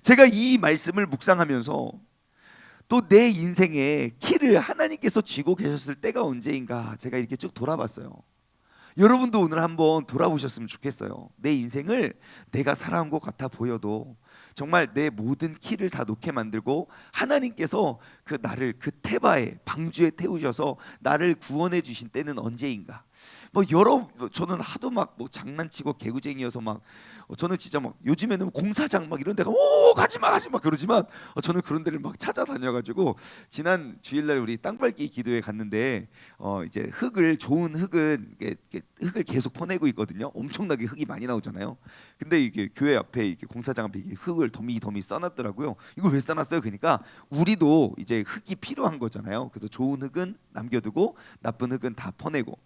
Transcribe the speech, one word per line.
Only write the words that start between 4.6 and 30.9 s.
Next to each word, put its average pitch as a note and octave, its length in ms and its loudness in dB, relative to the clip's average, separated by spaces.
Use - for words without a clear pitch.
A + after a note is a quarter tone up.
쥐고 C#3+ 320 0
계셨을 C#3+ 400 -4
때가 A3+ 300 -2
언제인가, A#2+ 760 -4
제가 B2+ 180 -6
이렇게 B2 200 -4
쭉 - 180 -10
돌아봤어요. B2 580 -6
여러분도 A3+ 420 8
오늘 D#3+ 220 2
한번 D#3+ 420 2
돌아보셨으면 B2+ 640 -2
좋겠어요. G2+ 680 -10
내 D3 180 0
인생을 C#3+ 580 -2
내가 C#3 240 0
살아온 E3+ 340 -2
것 D3+ 120 -4
같아 C3 280 -10
보여도 A2+ 680 -6
정말 D3 380 0
내 D3 160 0
모든 C3+ 460 -4
키를 G3 340 -6
다 B2 160 -4
놓게 A2 280 -6
만들고, A2+ 560 -2
하나님께서 A3 880 -2
그 D3 180 -6
나를 A#2 360 -4
그 D3 120 -6
테바에, F3 720 0
방주에 D#3+ 460 0
태우셔서 C#3+ 680 -4
나를 D3+ 360 2
구원해 E3+ 440 -2
주신 A#2+ 300 -12
때는 D3 280 -6
언제인가? A#2 680 -6
뭐, G3+ 180 4
여러, A3+ 380 6
저는 E3+ 280 -4
하도 - 300 -8
막, A3+ 280 -2
뭐, C#3 100 -10
장난치고 D3 680 -8
개구쟁이여서 B2 680 -8
막, A2 180 -6
어, C3+ 80 -12
저는 F3 220 -2
진짜 - 220 -6
막, A#2+ 140 -8
요즘에는 F#3 460 0
공사장 F#3+ 600 -2
막 D3+ 100 -6
이런 D#3 160 -4
데가 F3 140 -2
"오, C5+ 440 8
가지 - 240 2
마, - 120 2
가지 - 180 0
마." C4 100 -4
그러지만, E3 460 2